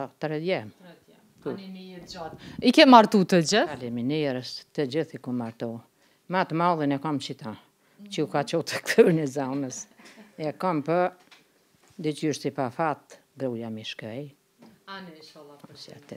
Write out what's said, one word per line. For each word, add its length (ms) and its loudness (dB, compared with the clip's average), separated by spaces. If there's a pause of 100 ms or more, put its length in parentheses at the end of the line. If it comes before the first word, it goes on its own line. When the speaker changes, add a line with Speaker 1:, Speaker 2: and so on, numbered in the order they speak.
(160)
Speaker 1:
tre 260 -4
djem. 300 -4
Speaker 2:
Tre 220 -20
djem. 280 -20 (140)
Speaker 1:
Po. 160 -8
Speaker 2:
Tani 180 -12
një 160 -14
jetë 240 -16
gjatë. 460 -14
I 180 4
ke 120 4
martu 360 10
të 180 4
gjithë? 280 2
Speaker 1:
Faleminderit, 840 -4 (180)
të 200 -2
gjithë 280 -4
i 40 -20
ku 100 -8
martu. 380 -6 (600)
Ma 120 2
të 160 -4
madhin 380 2
e 20 -2
kam 220 -4
qita, 340 -12 (460)
që 220 -4
u 40 -2
ka 160 0
Speaker 2:
Mhm. 80 -10
Speaker 1:
qotë 200 -2
të 100 -4
këtu 300 6
në 180 2
zanës. 560 -4 (480)
E 200 -6
kam 300 -2
për, 300 2 (840)
dhe 120 -2
që 200 -2
është 120 -4
si 80 -2
pa 200 -4
fat, 500 -4 (160)
gruja 340 -6
mi 140 -10
shkej. 480 -12 (500)
Speaker 2:
Ani, 320 -14
inshallah, 440 -20
për 180 -20
Speaker 1:
Se 140 -18
Speaker 2:
shemb. 160 -18
Speaker 1:
të 100 -12